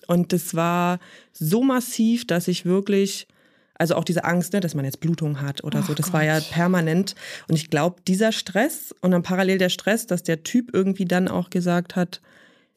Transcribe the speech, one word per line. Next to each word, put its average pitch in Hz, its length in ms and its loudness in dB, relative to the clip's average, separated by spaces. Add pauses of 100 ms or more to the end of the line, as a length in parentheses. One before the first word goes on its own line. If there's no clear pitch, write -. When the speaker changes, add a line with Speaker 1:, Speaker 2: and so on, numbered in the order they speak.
Speaker 1:
Und 175 260 2
das 175 220 -2
war 175 440 2 (340)
so 185 300 0
massiv, 240 640 0
dass 175 200 0
ich 180 180 -2
wirklich, 196 640 0 (500)
also 170 180 2
auch 170 100 0
diese 170 180 0
Angst, 175 300 0
ne, 202 80 0
dass 170 140 -4
man 139 100 -2
jetzt 135 160 -8
Blutung 151 400 -2
hat 139 240 -6
oder - 180 -2
so, - 80 -2
Speaker 2:
Oh 147 40 -2
Speaker 1:
das 160 180 -2
war 156 100 2
ja 156 160 2
Speaker 2:
Gott. 156 120 -6
Speaker 1:
permanent. 175 640 2 (340)
Und 165 60 4
ich 151 140 -2
glaub, 160 360 0
dieser 208 260 2
Stress - 720 -4
und 185 100 2
dann 175 120 2
parallel 185 340 2
der 180 120 2
Stress, 214 380 -2
dass 175 160 -2
der 160 200 -2
Typ 247 300 0
irgendwie 190 320 0
dann 180 220 2
auch 180 220 -4
gesagt 175 480 -2
hat, 180 240 -2 (560)